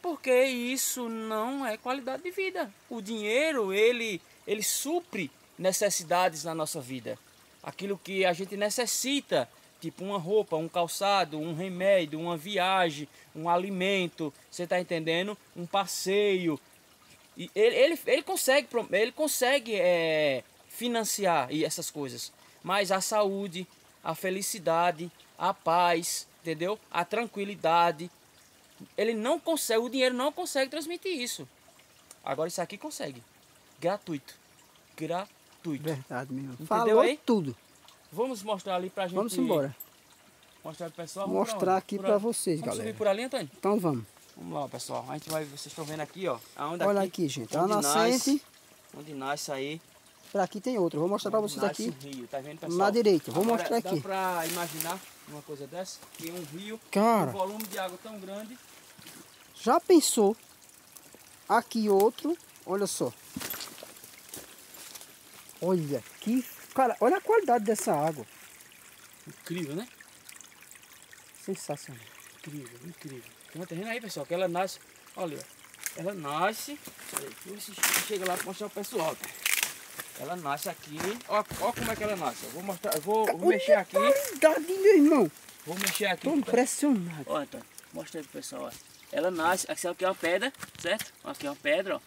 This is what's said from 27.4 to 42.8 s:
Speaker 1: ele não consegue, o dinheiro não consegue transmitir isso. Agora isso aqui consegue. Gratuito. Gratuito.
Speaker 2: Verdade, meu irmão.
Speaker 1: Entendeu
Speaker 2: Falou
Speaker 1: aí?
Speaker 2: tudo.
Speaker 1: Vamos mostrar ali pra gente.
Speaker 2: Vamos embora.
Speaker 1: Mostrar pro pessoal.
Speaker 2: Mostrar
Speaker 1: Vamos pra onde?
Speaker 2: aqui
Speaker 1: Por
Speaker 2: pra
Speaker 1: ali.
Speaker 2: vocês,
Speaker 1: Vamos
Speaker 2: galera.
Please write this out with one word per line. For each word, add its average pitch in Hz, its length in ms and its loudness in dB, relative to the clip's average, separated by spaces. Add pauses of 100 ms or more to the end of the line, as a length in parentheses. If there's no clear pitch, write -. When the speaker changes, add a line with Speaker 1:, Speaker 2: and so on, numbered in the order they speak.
Speaker 1:
ele 220 160 2
não 240 260 0
consegue, 277 400 0
o 240 100 -2
dinheiro 254 240 2
não 262 180 0
consegue 285 380 -2
transmitir 330 440 -6
isso. 240 340 -6 (760)
Agora 151 240 0
isso 180 120 -2
aqui 190 160 -4
consegue. 151 460 -8 (560)
Gratuito. 165 540 -2 (640)
Gratuito. 160 880 -6
Speaker 2:
Verdade, 135 500 -4
meu 131 100 -6
irmão. 131 120 -10
Speaker 1:
Entendeu 151 120 -12
Speaker 2:
Falou 220 340 4
Speaker 1:
aí? 277 240 4
Speaker 2:
tudo. 170 300 2 (560)
Speaker 1:
Vamos 226 320 -4
mostrar 196 320 -4
ali 180 140 -2
pra 190 180 -4
gente. 180 80 -6
Speaker 2:
Vamos 220 220 -2
embora. 143 380 2 (880)
Speaker 1:
Mostrar 160 240 -10
pro 160 160 -14
pessoal. 190 240 -8
Speaker 2:
Mostrar 190 180 2 (100)
Speaker 1:
Vamos 185 80 0
pra 185 100 4
onde? 190 60 4
Speaker 2:
aqui - 180 -6
Speaker 1:
Por 196 80 -4
Speaker 2:
pra 196 100 6
Speaker 1:
ali. 196 80 4
Speaker 2:
vocês, 202 360 0
Speaker 1:
Vamos 233 160 -4
Speaker 2:
galera. 214 140 -4